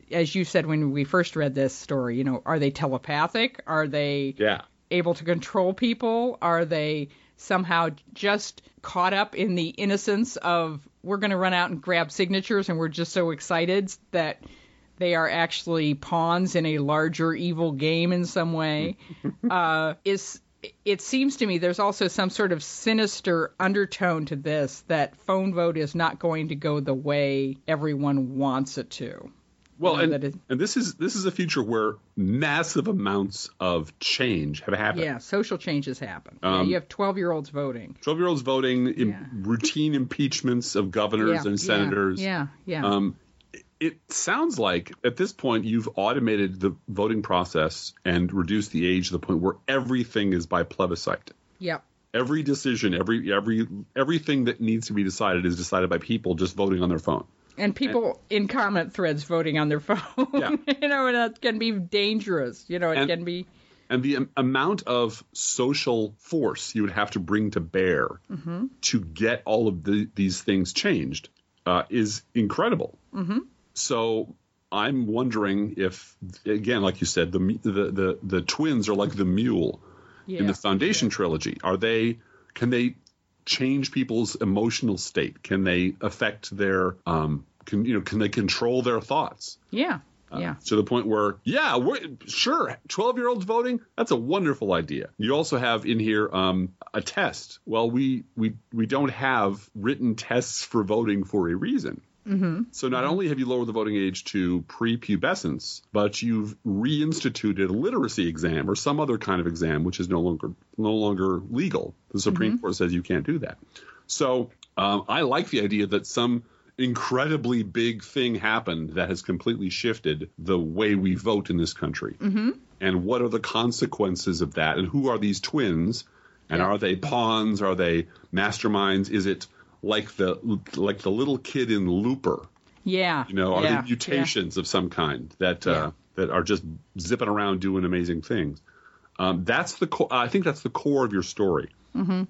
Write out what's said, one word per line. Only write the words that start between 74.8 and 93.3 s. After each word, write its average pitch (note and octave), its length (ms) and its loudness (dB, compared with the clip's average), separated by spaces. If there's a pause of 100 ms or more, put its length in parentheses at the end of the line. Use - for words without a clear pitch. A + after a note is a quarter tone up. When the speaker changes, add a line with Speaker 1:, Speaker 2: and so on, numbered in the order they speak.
Speaker 2:
wondering G#2 680 0
if, - 380 -4 (300)
again, G#2 360 0
like F#2+ 200 0
you F2 60 0
said, E2+ 240 2
the F#2 80 0
mu-, F#2+ 220 2
the, G2+ 300 0
the, F#2+ 320 0
the F#2 180 0
twins C3 480 0
are G#2 60 2
like G2+ 200 0
the G2 100 2
mule F#2+ 540 2 (480)
in F#3 80 -8
Speaker 1:
Yeah. G2+ 120 0
Speaker 2:
the G2 60 2
Foundation A2 540 2
Speaker 1:
Yeah. G2 80 -2
Speaker 2:
trilogy. D#2+ 480 0
Are F#2+ 140 0
they, A2+ 420 2 (340)
can A#2+ 160 0
they B2 260 2 (500)
change C3 460 0
people's A#2 440 0
emotional G#2+ 640 0
state? - 440 -4
Can F#2+ 220 0
they F2+ 380 2
affect G#2+ 540 -4
their, F#2+ 400 0 (100)
um, D#2 400 -2 (200)
can, G#2 200 0
you B2 80 0
know, G2+ 80 0
can G2+ 180 -4
they G#2 100 2
control A#2+ 520 0
their A#2 180 2
thoughts? - 580 -4 (120)
Speaker 1:
Yeah. A#3+ 300 -2 (300)
Speaker 2:
Uh, - 100 -8
Speaker 1:
Yeah. A2+ 160 -4 (100)
Speaker 2:
to A2 100 0
the G#2 80 6
point A#2+ 240 0
where, G#2 380 0
yeah, B3+ 320 2
we're, C#4 220 0 (260)
sure, - 520 -2 (120)
twelve-year-olds A#3+ 560 0